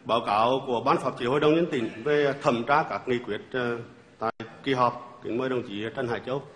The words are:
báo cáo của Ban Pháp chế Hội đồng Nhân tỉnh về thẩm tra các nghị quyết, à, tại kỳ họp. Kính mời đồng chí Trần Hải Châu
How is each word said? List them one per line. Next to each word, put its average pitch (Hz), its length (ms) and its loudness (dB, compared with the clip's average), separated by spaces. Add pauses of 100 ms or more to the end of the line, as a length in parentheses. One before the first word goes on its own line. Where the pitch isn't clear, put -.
báo 117 220 2
cáo 120 400 4
của 117 200 0
Ban 160 120 4
Pháp 127 200 -4
chế 120 80 -4
Hội 139 140 2
đồng 151 140 6
Nhân 170 180 4
tỉnh 113 160 -2 (160)
về 147 380 2
thẩm 120 260 2
tra 147 220 4
các 101 180 -6
nghị 120 100 2
quyết, 104 220 -6 (120)
à, 123 180 -2 (480)
tại 110 140 -2 (320)
kỳ 139 80 0
họp. 123 340 2 (180)
Kính 107 140 -4
mời 131 100 -2
đồng 123 200 -2
chí 101 160 -8 (120)
Trần 123 120 -4
Hải 117 180 -4
Châu 139 160 -4 (140)